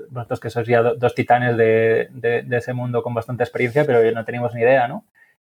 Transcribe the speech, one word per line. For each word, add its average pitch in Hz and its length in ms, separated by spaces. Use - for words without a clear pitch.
vosotros 120 300
que 117 100
sois 113 180
ya 117 140
do-, 117 140
dos 120 180
titanes 123 420
de, 113 560
de, 120 300
de 127 140
ese 120 160
mundo 123 300
con 120 120
bastante 117 300
experiencia, 127 400
pero 117 280
no 113 120
teníamos 120 300
ni 120 60
idea, 123 280
¿no? 175 180